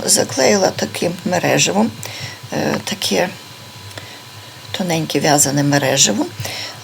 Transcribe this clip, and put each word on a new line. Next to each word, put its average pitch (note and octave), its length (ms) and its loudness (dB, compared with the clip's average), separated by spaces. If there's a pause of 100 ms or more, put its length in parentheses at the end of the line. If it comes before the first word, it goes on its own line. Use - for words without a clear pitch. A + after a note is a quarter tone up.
заклеїла G#3 720 4
таким - 360 -2 (120)
мереживом, F3 680 2 (640)
е, - 220 0 (100)
таке G3 440 0 (1400)
тоненьке E3 500 0
в'язане C#3+ 420 4
мереживо. C#3+ 640 4 (580)